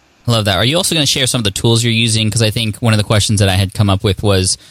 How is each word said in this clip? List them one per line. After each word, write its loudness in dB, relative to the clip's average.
I -2
love 0
that. 0
Are 0
you 0
also -2
gonna 0
share -2
some -2
of -2
the -2
tools 0
you're 0
using? 0
'Cause 0
I 2
think -4
one 0
of 2
the 2
questions 0
that 2
I 2
had 0
come 0
up 0
with -2
was, 0